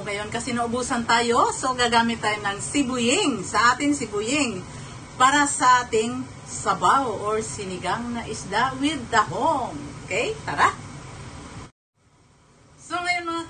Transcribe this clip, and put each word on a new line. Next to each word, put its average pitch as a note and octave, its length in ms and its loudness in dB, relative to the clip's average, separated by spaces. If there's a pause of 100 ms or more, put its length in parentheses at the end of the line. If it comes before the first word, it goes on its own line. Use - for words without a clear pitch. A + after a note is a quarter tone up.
ngayon G#3 240 -4
kasi A#3 240 -4
naubusan A#3+ 480 -2
tayo. A#3+ 480 4
So, C4 240 -2
gagamit A#3 480 2
tayo G#3 160 0
ng G3+ 240 -4
sibuying. B3+ 800 0
Sa A3+ 320 4
atin, C#4+ 160 0
sibuying. A3 720 -2 (560)
Para C#4 320 6
sa B3+ 320 6
ating A#3+ 400 0 (240)
sabaw G#3+ 640 2 (160)
or G#3+ 160 0
sinigang G3+ 720 -6
na A3+ 160 -6
isda A3+ 480 -2
with C#4+ 320 -2
tahong. A3+ 640 2 (320)
Okay? A#3 240 -2 (160)
Tara! E4+ 240 2 (2000)
So, F4 240 -6
ngayon, F4 240 0
mga E4+ 240 -4